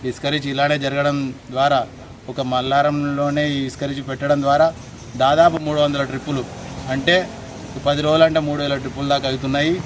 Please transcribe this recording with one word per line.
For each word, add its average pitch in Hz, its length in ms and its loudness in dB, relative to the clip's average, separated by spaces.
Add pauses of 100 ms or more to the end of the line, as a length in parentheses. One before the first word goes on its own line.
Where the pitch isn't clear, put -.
ఈ - 20 -2
ఇసుక 123 180 -6
రీచ్ 143 220 -2
ఇలానే 143 320 2
జరగడం 143 380 0 (340)
ద్వారా 135 280 4 (500)
ఒక 127 120 -6
మల్లారంలోనే 143 1080 0
ఈ 139 160 -2
ఇసుక 131 180 -8
రీచ్ 139 260 -6
పెట్టడం 143 320 -2
ద్వారా 147 320 4 (440)
దాదాపు 156 400 6
మూడు 151 220 -2
వందల 143 240 2
ట్రిప్పులు, 135 420 -4 (440)
అంటే 135 260 2 (720)
పది 143 160 2
రోజులు 156 220 6
అంటే 160 160 4
మూడు 147 220 -2
వేల 143 140 -2
ట్రిప్పుల 139 320 -6
దాకా 139 220 0
అవుతున్నాయి. 139 440 0 (120)